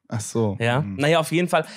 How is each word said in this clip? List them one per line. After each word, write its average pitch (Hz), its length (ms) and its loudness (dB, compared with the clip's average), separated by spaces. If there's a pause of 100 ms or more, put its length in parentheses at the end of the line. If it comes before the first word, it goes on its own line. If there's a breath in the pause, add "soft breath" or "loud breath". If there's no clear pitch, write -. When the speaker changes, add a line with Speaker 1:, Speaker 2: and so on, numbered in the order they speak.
Speaker 1:
Ach 113 120 -4
so. 107 400 -2
Speaker 2:
Ja? 120 220 2
Speaker 1:
Mhm. 98 160 -4
Speaker 2:
Naja, 156 220 4
auf 156 120 -2
jeden 175 180 2
Fall. 160 160 2 (120 loud breath)